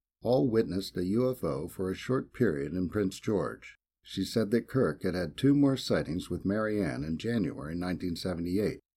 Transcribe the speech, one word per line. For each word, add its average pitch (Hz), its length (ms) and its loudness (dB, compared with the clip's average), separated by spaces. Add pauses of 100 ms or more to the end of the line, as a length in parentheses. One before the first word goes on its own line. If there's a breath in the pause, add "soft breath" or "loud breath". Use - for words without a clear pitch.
(220)
all 131 280 4
witnessed 98 460 0
a 92 80 0
U 117 260 2
F 123 140 -6
O 76 240 -2
for 95 220 -4
a 95 40 -2
short - 380 -4
period 73 400 0
in 90 160 -2
Prince 95 320 -2
George. 78 560 -2 (260)
She - 220 -4
said 104 260 -2
that 117 180 2
Kirk 107 340 0
had 90 120 0
had 87 220 -4
two 139 180 4
more 139 240 4
sightings 90 500 -2
with 87 160 -4
Mary 107 380 0
Ann 67 220 -2
in 80 120 -2
January 80 580 -2
nineteen 87 420 -2
seventy-eight. 90 640 0 (160)